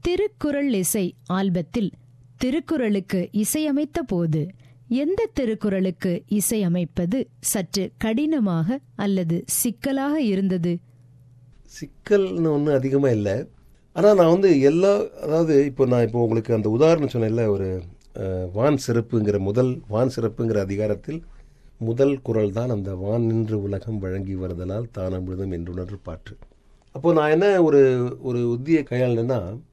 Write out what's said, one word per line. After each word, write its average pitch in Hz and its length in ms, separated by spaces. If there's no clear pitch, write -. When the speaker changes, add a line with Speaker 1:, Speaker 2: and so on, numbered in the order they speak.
Speaker 1:
திருக்குறள் 302 720
இசை 190 420
ஆல்பத்தில் 185 580
திருக்குறளுக்கு 240 960
இசையமைத்த 302 680
போது 165 440
எந்த 349 440
திருக்குறளுக்கு 190 960
இசையமைப்பது 185 1000
சற்று 196 560
கடினமாக 226 800
அல்லது 185 520
சிக்கலாக 277 760
இருந்தது? 185 580
Speaker 2:
சிக்கல்னு 185 840
ஒண்ணு 147 220
அதிகமா 135 360
இல்ல. 104 380
ஆனா 202 220
நான் 175 160
வந்து 180 300
எல்லா, 180 400
அதாவது 156 420
இப்போ 135 220
நான் 123 200
இப்போ 117 160
உங்களுக்கு 113 320
அந்த 107 160
உதாரணம் 147 380
சொன்னேன்ல, 113 380
ஒரு, 95 360
அஹ், 92 380
வான் 135 340
சிறப்புங்கிற, 110 520
முதல் 104 500
வான் 117 280
சிறப்புங்கிற 113 400
அதிகாரத்தில் 104 680
முதல் 135 440
குறள் 110 280
தான் 117 200
அந்த 98 240
"வான் 104 300
நின்று 110 380
உலகம் 101 360
வழங்கி 95 360
வருதலால் 92 540
தானமிழ்தம் 92 540
என்றுணர்" 90 500
பாட்டு. 87 340
அப்போ 156 200
நான் 151 180
என்ன 185 320
ஒரு, 135 600
ஒரு 123 160
உத்தியை 131 460
கையாளுனேன்னா 120 760